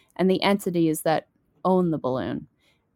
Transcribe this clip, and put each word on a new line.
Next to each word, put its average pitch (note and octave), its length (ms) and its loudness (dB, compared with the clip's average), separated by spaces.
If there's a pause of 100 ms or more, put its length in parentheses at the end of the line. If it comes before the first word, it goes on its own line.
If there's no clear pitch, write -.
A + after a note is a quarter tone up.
(160)
and F#3 140 2
the F#3+ 120 0
entities F3 600 0
that D#3 260 0 (340)
own F3+ 280 2
the D3+ 80 -2
balloon. B2+ 500 -6 (480)